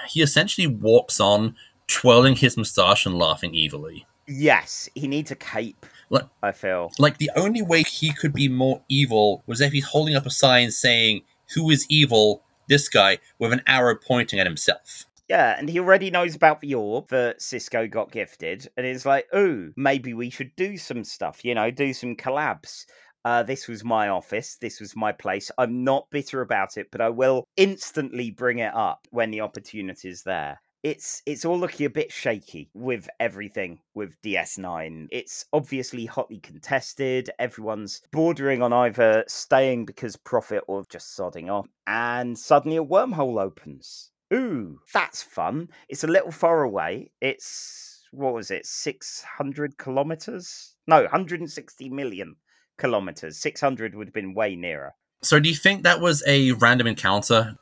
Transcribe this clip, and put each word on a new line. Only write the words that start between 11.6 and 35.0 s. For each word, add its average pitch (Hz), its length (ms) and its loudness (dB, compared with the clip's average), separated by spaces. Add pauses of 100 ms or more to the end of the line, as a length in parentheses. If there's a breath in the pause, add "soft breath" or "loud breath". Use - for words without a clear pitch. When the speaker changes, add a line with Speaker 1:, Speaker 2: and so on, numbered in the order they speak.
Speaker 1:
is 147 180 4
evil?" 117 540 6 (260)
This 143 200 6
guy, 98 300 6 (200 soft breath)
with 117 140 0
an 123 120 0
arrow 123 320 4
pointing 117 440 0
at 92 60 4
himself. - 600 -2 (220)
Speaker 2:
Yeah, 127 300 4
and 147 100 -6
he 170 100 -2
already 190 320 4
knows 175 240 0
about 151 260 4
the 143 140 -6
orb 110 340 -4
that 123 320 0
Sisko 113 500 -4
got 110 220 -4
gifted, 95 640 -8
and 127 80 -6
he's 127 220 -6
like, 139 280 2
"Ooh, 143 420 0
maybe 131 360 -2
we 120 160 -8
should 127 280 -12
do 196 200 -6
some 123 280 -10
stuff, - 380 -10
you 120 120 -2
know, 113 160 0
do 135 240 -4
some 120 220 -8
collabs. 131 680 -6 (400 soft breath)
Uh, 120 180 2
this 131 240 -6
was 110 160 -12
my 110 260 0
office, 98 480 -6
this - 220 -12
was 104 160 -16
my 107 160 -2
place. 101 460 -6
I'm 123 280 -2
not 135 260 0
bitter 139 320 -6
about 104 340 -2
it, 101 140 -10
but - 100 -12
I 113 80 2
will 127 360 2 (120)
instantly 151 720 -2
bring 120 280 -4
it 110 160 -4
up 104 360 -2
when 113 200 -2
the 107 100 -8
opportunity's 98 840 -12
there." 76 380 -6 (220)
It's, - 420 -8
it's 143 200 -8
all 175 140 0
looking 170 280 -4
a 135 40 -2
bit 143 200 -4
shaky - 640 -8
with 117 340 -6 (120)
everything 98 600 -6 (140)
with 98 260 -12
D 104 160 -6
S 82 220 -4
nine. 80 540 -10